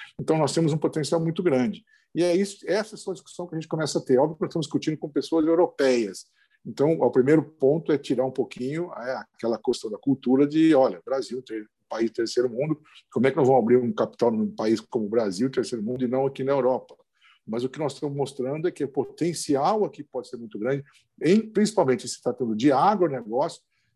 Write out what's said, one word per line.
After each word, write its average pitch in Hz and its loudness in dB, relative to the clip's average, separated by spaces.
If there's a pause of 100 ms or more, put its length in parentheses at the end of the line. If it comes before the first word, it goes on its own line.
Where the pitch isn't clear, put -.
(180)
então 160 0
nós 143 0
temos 165 2
um 160 0
potencial 156 -2
muito 165 -2
grande. 127 0 (300)
E 151 0
é 175 2
isso, 196 0
essa 208 -4
é - -10
a - -6
discussão - -12
que - -12
a 160 -6
gente 160 -10
começa 160 -4
a - 0
ter. 127 4
Óbvio 151 2
que - -8
nós 170 -4
estamos 165 -4
discutindo 151 -4
com 160 -10
pessoas 151 0
europeias. 131 2 (380)
Então, 139 0
o 143 2
primeiro 139 4
ponto 151 0
é 143 2
tirar 127 -2
um 131 -2
pouquinho, 139 -6
é, 117 -8 (100)
aquela 113 -4
questão 117 -4
da 104 -8
cultura 135 2
de, 156 4
olha, 120 2
Brasil, 131 -6
ter-, 110 -12 (220)
país 113 -2
terceiro 117 -2
mundo, 147 -4 (320)
como 123 2
é 135 4
que 131 -4
nós 143 4
vamos 131 6
abrir 120 6
um 120 0
capital 117 0
num 107 0
país 110 0
como 113 -4
o 101 -6
Brasil, 110 0
terceiro 113 -4
mundo, 127 -4
e 120 -2
não 131 0
aqui 135 -4
na 131 0
Europa? 127 0 (500)
Mas 113 -4
o 131 -2
que - -12
nós 147 -4
estamos 143 -6
mostrando 139 -4
é - 0
que 156 -6
o 127 -4
potencial 160 0
aqui 143 -6
pode 127 -10
ser - -12
muito 113 -14
grande, 135 -4 (360)
em, 190 4
principalmente 190 0
se - -12
tratando 120 -4
de 127 4
agronegócio, 147 0 (360)